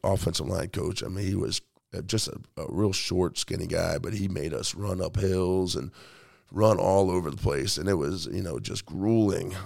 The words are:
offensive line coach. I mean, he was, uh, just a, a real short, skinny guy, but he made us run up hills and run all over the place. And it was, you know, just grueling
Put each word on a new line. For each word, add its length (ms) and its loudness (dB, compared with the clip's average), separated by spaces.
offensive 440 0
line 220 -2
coach. 340 -4
I 40 -6
mean, 200 -4
he 80 0
was, 260 -2
uh, 80 -6
just 280 -2
a, 100 -12
a 140 -8
real 240 2
short, 440 0
skinny 300 -4
guy, 300 0
but 160 -4
he 160 -2
made 240 -4
us 220 -4
run 260 -4
up 160 -4
hills 580 2
and 160 -4
run 280 6
all 320 6
over 180 0
the 80 -6
place. 400 0
And 120 -2
it 60 4
was, 360 -2
you 100 -4
know, 180 -4
just 260 -6
grueling 680 2